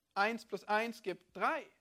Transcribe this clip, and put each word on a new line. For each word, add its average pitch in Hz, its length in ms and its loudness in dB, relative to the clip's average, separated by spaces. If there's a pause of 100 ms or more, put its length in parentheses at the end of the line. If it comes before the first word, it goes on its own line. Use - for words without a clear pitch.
(140)
Eins 220 300 2
plus - 200 -8
eins 226 380 0
gibt - 340 -6
drei, 254 320 0 (120)